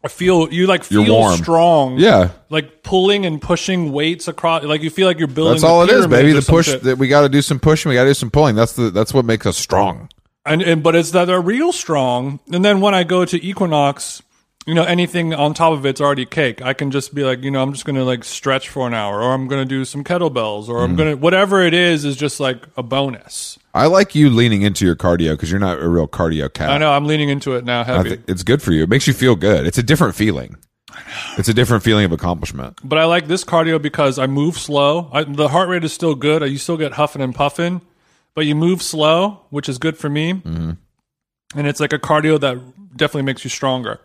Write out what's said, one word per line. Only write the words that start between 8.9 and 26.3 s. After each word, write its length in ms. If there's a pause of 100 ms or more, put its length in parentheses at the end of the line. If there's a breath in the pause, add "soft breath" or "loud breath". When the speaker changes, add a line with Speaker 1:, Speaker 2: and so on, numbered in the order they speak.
Speaker 2:
what 120
makes 200
us 140
strong. 500 (340)
Speaker 1:
And, 200
and, 180
but 140
it's 160
that 140
they're 140
real 320
strong. 680 (120)
And 140
then 160
when 140
I 80
go 220
to 200
Equinox, 760 (440)
you 80
know, 80
anything 500
on 220
top 180
of 140
it's 140
already 240
cake. 360
I 120
can 180
just 240
be 80
like, 200
you 60
know, 140
I'm 100
just 120
gonna, 180
like, 200
stretch 460
for 180
an 60
hour, 280
or 120
I'm 140
gonna 180
do 200
some 180
kettlebells, 680
or 140
I'm 100
Speaker 2:
Mm. 40
Speaker 1:
gonna, 200
whatever 440
it 120
is, 320
is 100
just, 240
like, 240 (140)
a 60
bonus. 720 (160)
Speaker 2:
I 140
like 260
you 160
leaning 320
into 240
your 100
cardio 440
'cause 100
you're 100
not 220
a 80
real 180
cardio 460